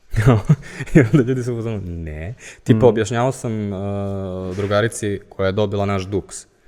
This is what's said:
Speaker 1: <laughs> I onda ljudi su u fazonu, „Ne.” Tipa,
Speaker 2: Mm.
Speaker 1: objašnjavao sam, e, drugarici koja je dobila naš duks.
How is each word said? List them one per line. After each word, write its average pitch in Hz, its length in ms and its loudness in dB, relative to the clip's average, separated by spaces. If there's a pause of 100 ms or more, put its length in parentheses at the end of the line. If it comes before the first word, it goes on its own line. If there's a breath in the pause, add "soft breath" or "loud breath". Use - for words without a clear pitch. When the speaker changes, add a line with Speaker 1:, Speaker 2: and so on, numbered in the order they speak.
(100)
Speaker 1:
<laughs> - 840 2
I 165 60 8
onda 127 280 4
ljudi 127 140 -2
su 123 100 -4
u 117 40 -6
fazonu, 113 280 -6
„Ne.” 85 500 -8 (300 loud breath)
Tipa, 110 220 6
Speaker 2:
Mm. - 20 8
Speaker 1:
objašnjavao 117 440 2
sam, 107 400 -4
e, 95 40 -6 (800)
drugarici 101 720 -2
koja - 180 -4
je 95 60 0
dobila 101 340 0
naš 98 160 -2
duks. 92 440 -6 (220 soft breath)